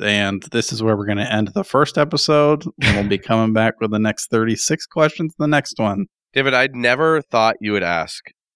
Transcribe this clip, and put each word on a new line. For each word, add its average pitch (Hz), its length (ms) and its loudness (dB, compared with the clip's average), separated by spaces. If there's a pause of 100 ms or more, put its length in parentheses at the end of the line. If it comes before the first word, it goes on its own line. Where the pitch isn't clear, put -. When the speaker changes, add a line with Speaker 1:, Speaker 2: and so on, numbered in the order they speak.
Speaker 1:
And 104 400 0 (100)
this - 220 -2
is 110 80 -8
where 110 160 2
we're 101 80 -6
gonna 101 260 -2
end 107 220 0
the 101 100 -2
first 143 360 0
episode, 151 680 2 (160)
and 107 160 2
we'll 101 100 0
be 101 100 0
Speaker 2:
<laughs> - 20 -12
Speaker 1:
coming 113 340 0
back 110 260 0
with 107 120 -2
the 107 80 0
next 107 320 -2
thirty-six 113 560 -2
questions, 156 500 -2
the 151 100 -2
next 147 300 -2
one. 101 300 -2 (260)
Speaker 2:
David, 135 200 0
I'd 131 200 2
never 131 480 2
thought 113 380 0
you 104 140 -2
would 101 100 0
ask. 85 400 -4 (320)